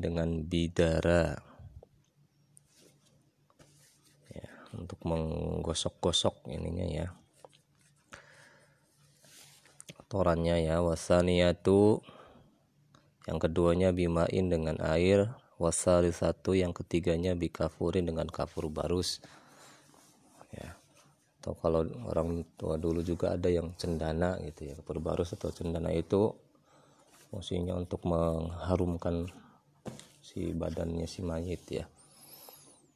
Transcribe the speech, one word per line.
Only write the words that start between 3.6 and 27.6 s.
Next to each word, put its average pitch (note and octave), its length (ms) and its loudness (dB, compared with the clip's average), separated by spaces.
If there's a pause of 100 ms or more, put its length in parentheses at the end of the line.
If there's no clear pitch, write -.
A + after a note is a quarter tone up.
Ya, - 200 -16 (280)
untuk - 240 -14
menggosok-gosok E2 1500 -2
ininya, E2+ 320 -4
ya. - 220 -4 (3000)
Kotorannya, E2+ 640 2
ya. D#2+ 160 2
Wasaniyatu, F2+ 1300 4 (1200)
yang E2 160 -4
keduanya, F2 480 4
bimain, F2 560 2
dengan D#2+ 400 0
air. F#2+ 480 4 (240)
Wasalisatu, F2 960 2
yang F2+ 160 2
ketiganya, F2 640 0
bikafurin, E2+ 720 -2
dengan D#2+ 240 -2
kafur D#2 400 -6
barus. D#2 560 -2 (1300)
Ya. - 240 -14 (680)
Atau - 160 -6
kalau E2 240 2 (240)
orang E2 480 -2
tua D#2+ 240 -4
dulu E2 240 0
juga F2 320 0
ada F2+ 160 0
yang E2+ 240 -2
cendana E2 720 -2
gitu, D2+ 240 -12
ya. - 80 -12
Kafur D#2+ 240 -8
barus E2+ 320 -2
atau E2 160 -6
cendana E2 400 -4
itu F2+ 420 0 (960)
fungsinya F2+ 480 -6